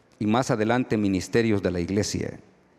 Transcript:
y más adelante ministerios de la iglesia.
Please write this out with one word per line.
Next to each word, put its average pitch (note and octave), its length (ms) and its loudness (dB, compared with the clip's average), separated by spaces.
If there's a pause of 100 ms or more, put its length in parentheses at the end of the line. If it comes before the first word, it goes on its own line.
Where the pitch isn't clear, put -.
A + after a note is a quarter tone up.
(200)
y G#2+ 80 -2
más A#2 240 2
adelante A#2 460 0
ministerios G#2 680 2
de F#2 80 0
la F2+ 80 -4
iglesia. F#2+ 600 -2 (400)